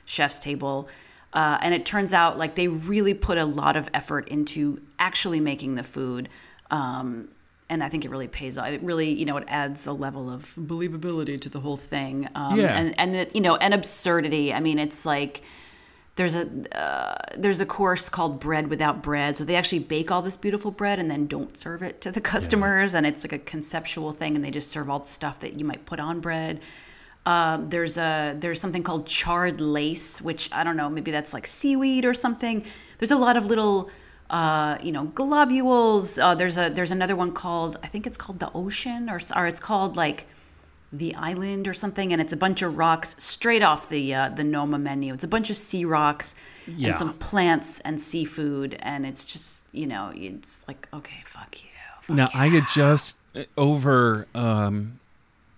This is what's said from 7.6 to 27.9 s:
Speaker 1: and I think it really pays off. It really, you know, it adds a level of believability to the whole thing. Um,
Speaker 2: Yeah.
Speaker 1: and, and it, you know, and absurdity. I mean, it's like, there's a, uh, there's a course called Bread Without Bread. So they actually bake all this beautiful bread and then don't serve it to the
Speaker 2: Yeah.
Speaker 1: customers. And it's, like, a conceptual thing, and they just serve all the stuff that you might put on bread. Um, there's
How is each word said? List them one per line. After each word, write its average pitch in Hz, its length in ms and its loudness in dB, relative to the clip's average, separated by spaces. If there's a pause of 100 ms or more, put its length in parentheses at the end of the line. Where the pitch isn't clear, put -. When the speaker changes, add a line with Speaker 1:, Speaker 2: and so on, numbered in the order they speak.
Speaker 1:
and 160 120 -2
I 139 60 -4
think 147 160 -4
it 127 60 -10
really 131 180 -8
pays 131 300 -8
off. 117 100 -4
It 151 140 -6
really, 165 280 -2
you 151 140 -2
know, 143 140 -4
it 135 100 -8
adds 143 380 -4
a 147 80 -6
level 135 340 -8
of 127 140 -10 (160)
believability 160 840 -4
to 139 80 -10
the 139 120 -10
whole 139 180 -6
thing. 139 560 -6
Um, 143 260 2
Speaker 2:
Yeah. 165 180 4
Speaker 1:
and, 165 220 -2
and 185 160 2
it, 180 180 -2
you 214 60 2
know, 175 160 6
and 202 160 4
absurdity. 156 800 2
I 117 80 0
mean, 156 180 2
it's 147 280 -2
like, 143 340 -2 (760)
there's 175 180 2
a, 170 120 -2 (320)
uh, 67 360 -2 (240)
there's 196 220 2
a 190 60 0
course 185 440 2
called 156 300 -2
Bread 151 280 0
Without 147 340 0
Bread. 147 360 0
So 156 60 -4
they 151 120 0
actually 180 220 2
bake 156 320 -2
all 180 100 2
this 185 160 -6
beautiful 208 340 -4
bread 202 280 -2
and 165 120 -2
then 147 160 0
don't 147 300 -8
serve 170 260 -10
it - 200 -10
to 180 80 -6
the 208 100 -4
Speaker 2:
Yeah. - 40 -6
Speaker 1:
customers. 196 720 4
And 151 120 4
it's, 147 180 -2
like, 160 80 -8
a 147 60 -6
conceptual 156 720 -6
thing, 151 240 -2
and 143 80 0
they 143 60 -6
just 143 200 -2
serve 143 200 -4
all 143 80 -2
the 143 120 -12
stuff - 300 -8
that - 180 -10
you 147 60 -6
might - 220 -6
put 156 140 -8
on 165 200 -4
bread. 160 400 -4 (640)
Um, 160 440 2
there's 165 280 0